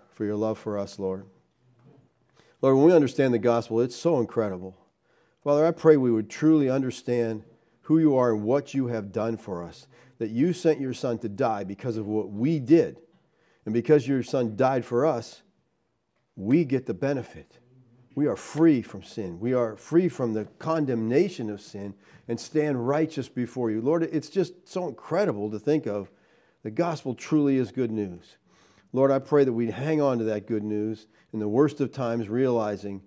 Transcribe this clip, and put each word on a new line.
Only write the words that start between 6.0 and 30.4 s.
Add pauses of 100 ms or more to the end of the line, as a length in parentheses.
would
truly
understand (380)
who
you
are
and
what
you
have
done
for
us, (320)
that
you
sent
your
son
to
die
because
of
what
we
did. (680)
And
because
your
son
died
for
us, (960)
we
get
the
benefit. (560)
We
are
free
from
sin.
We
are
free
from
the (140)
condemnation
of
sin (340)
and
stand
righteous
before
you.
Lord,
it's
just (160)
so
incredible
to
think
of (520)
the
gospel
truly
is
good
news. (560)
Lord,
I
pray
that
we'd
hang
on
to
that